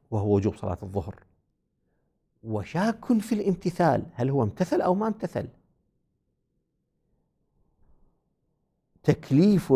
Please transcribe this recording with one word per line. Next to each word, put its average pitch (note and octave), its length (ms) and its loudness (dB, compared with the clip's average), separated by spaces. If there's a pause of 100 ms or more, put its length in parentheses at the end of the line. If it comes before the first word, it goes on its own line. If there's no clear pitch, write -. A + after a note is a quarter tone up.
(120)
وهو G#2 240 2
وجوب G2 200 0
صلاة F#2 280 -6
الظهر، F#2+ 320 -8 (1300)
وشاك E3+ 720 -4
في A3 220 0
الامتثال، F3 800 0
هل B2+ 160 -2
هو C3+ 140 0
امتثل F3+ 380 -2
أو F#3 140 2
ما G#3+ 120 -2
امتثل؟ G#3+ 400 -6 (3500)
تكليف D#3+ 720 2